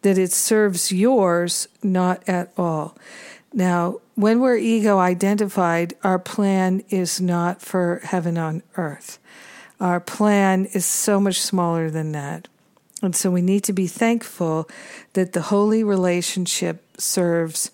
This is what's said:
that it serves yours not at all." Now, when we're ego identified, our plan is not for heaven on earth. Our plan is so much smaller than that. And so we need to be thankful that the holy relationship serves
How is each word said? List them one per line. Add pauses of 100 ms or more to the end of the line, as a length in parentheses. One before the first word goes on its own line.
that
it
serves
yours (160)
not
at
all." (560)
Now, (160)
when
we're
ego
identified, (100)
our
plan
is
not
for
heaven
on (140)
earth. (600)
Our
plan
is
so
much
smaller
than
that. (560)
And
so
we
need
to
be
thankful (460)
that
the
holy
relationship (160)
serves